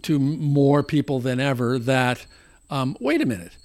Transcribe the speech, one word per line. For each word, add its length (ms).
to 160
more 640
people 380
than 200
ever 380
that, 480
um, 280
wait 220
a 60
minute, 380